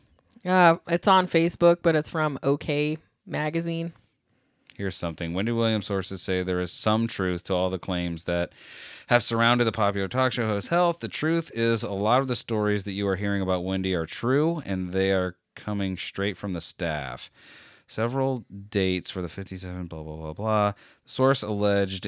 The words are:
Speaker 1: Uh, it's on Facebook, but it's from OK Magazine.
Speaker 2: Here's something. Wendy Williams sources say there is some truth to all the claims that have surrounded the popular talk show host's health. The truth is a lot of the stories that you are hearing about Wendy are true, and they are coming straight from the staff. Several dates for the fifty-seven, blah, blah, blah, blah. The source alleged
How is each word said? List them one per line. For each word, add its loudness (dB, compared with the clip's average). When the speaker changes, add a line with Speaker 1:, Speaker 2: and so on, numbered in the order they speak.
Speaker 1:
Uh, 6
it's 0
on 6
Facebook, 4
but 4
it's 0
from -2
OK 0
Magazine. -4
Speaker 2:
Here's -4
something. -4
Wendy -2
Williams 0
sources -4
say 0
there 0
is -4
some 2
truth -2
to -2
all 2
the -2
claims -4
that -2
have 4
surrounded 4
the 0
popular 0
talk 0
show -2
host's -2
health. 2
The -4
truth 0
is 2
a -4
lot 2
of -4
the 0
stories 0
that -6
you -2
are 2
hearing 0
about 0
Wendy 0
are 0
true, 0
and -4
they 2
are 0
coming -4
straight -4
from -6
the -4
staff. -6
Several -2
dates 0
for -6
the -4
fifty-seven, -8
blah, -10
blah, -10
blah, -8
blah. 2
The -14
source 2
alleged 0